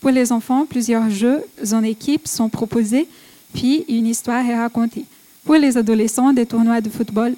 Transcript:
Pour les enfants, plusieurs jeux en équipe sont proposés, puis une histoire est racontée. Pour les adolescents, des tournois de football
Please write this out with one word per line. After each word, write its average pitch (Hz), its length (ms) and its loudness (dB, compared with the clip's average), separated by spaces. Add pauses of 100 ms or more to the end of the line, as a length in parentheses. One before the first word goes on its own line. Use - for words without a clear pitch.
Pour 269 100 2
les 254 200 2
enfants, 254 340 0
plusieurs 226 440 -2
jeux 226 320 0 (300)
en 220 100 2
équipe 226 460 -2
sont 220 220 -2
proposés, 233 580 -2 (480)
puis 269 320 0
une 226 180 0
histoire 240 400 -2
est 240 120 0
racontée. 233 480 -4 (400)
Pour 302 100 4
les 277 220 4
adolescents, 226 540 2
des 240 140 4
tournois 233 360 2
de 214 80 -4
football 220 480 -2